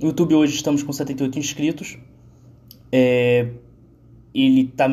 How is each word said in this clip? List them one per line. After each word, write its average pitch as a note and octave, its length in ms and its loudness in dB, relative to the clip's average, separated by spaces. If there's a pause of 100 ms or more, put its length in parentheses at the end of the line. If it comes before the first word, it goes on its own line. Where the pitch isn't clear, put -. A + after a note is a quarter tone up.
O D3+ 60 -2
YouTube D#3+ 260 0
hoje D3+ 220 2
estamos C#3+ 260 -2
com C#3+ 100 -8
setenta C#3 300 -6
e C#3 40 0
oito C3 120 -6
inscritos. - 640 -6 (920)
É, B2 600 2 (840)
ele C3 360 2
tá, C3+ 240 0